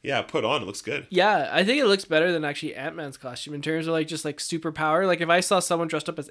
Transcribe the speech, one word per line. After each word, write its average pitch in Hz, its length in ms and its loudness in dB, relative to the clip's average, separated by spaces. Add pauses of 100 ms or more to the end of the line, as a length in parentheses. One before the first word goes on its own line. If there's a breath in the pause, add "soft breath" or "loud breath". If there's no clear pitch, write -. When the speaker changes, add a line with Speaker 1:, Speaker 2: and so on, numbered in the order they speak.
Speaker 1:
yeah, 135 200 0
put 127 220 -2
on, 131 160 2
it 92 60 -8
looks - 160 -10
good. 135 260 -6
Speaker 2:
Yeah, 180 420 2
I 165 140 2
think 262 160 2
it 254 60 4
looks 196 180 4
better 165 280 4
than 156 120 0
actually 143 300 -6
Ant-Man's 147 420 -8
costume 131 380 -12
in 143 80 -8
terms 160 240 -2
of, 165 80 0
like, 156 140 0
just, 156 180 -6
like, 147 120 -4
superpower. 156 680 0
Like, 170 160 2
if 165 80 -2
I 180 100 8
saw 185 200 2
someone 170 280 0
dressed 160 220 -2
up 165 80 -8
as 139 120 -10